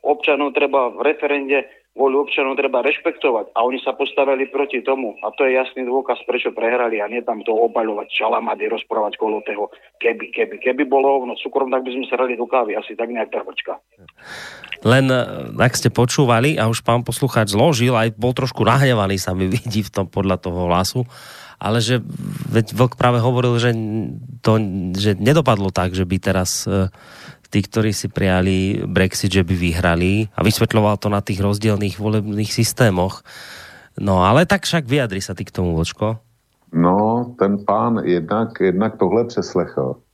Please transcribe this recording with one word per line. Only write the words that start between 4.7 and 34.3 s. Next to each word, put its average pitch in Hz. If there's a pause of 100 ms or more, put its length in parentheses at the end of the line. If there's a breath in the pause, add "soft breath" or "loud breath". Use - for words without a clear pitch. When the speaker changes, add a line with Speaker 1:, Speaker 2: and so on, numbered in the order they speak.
Speaker 1:
tomu 131
a 104
to 143
je 131
jasný 131
dôkaz, 123
prečo 120
prehrali 113
a 104
nie 120
tam 117
to 113
obaľovať, 110
šalamady, 113
rozprávať 107
kolo -
toho, 104 (320 loud breath)
keby, 117
keby, 110
keby 127
bolo 139
hovno 123
cukrom, 135
tak 127
by 127
sme 127
sa 123
hrali 123
do 120
kávy, 107
asi 107
tak 117
nejak 110
trbočka. 95 (1040 loud breath)
Speaker 2:
Len, 131
e, 127 (320)
ak 117
ste -
počúvali 120
a 107
už 113
pán 120
poslucháč 117
zložil, 123
aj 113
bol 123
trošku 123
nahnevaný, 110
sa 92
mi 92
<laughs> -
vidí 110
v -
tom, 98
podľa 95
toho 90
hlasu, 92 (560 loud breath)
ale 110
že 120 (480)
veď -
Vlk 120
práve 123
hovoril, 123
že 120 (680)
to, 110 (400)
že 101
nedopadlo 120
tak, 90
že 92
by 95
teraz, 92
e, 98 (640 loud breath)
tí, 104
ktorí 107
si 101
prijali 95
Brexit, 95
že 92
by 87
vyhrali 87
a -
vysvetľoval 104
to 104
na 101
tých 98
rozdielných 101
volebných 107
systémoch. 98 (800 loud breath)
No, 95
ale 131